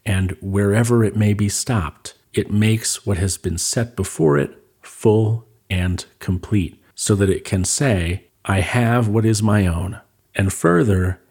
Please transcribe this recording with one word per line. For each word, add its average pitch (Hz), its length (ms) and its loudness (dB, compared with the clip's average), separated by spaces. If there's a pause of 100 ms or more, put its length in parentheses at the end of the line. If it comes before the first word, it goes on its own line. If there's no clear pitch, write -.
and 95 340 0
wherever 104 600 2
it 107 120 0
may 104 200 2
be 104 140 0
stopped, - 680 -6 (180)
it - 180 -2
makes 110 540 0
what 95 140 -2
has 92 180 -2
been 87 220 -6
set - 360 -4
before 78 440 0
it - 180 -4 (240)
full 110 640 0 (240)
and 92 340 -2 (140)
complete, 92 640 -2 (140)
so - 180 0
that 98 160 4
it - 160 -2
can 95 180 -2
say, 92 600 -2 (180)
'I 98 180 0
have 117 460 0
what 107 160 0
is 107 200 0
my 104 240 4
own.' 85 320 -4 (340)
And 98 180 0
further, 104 800 0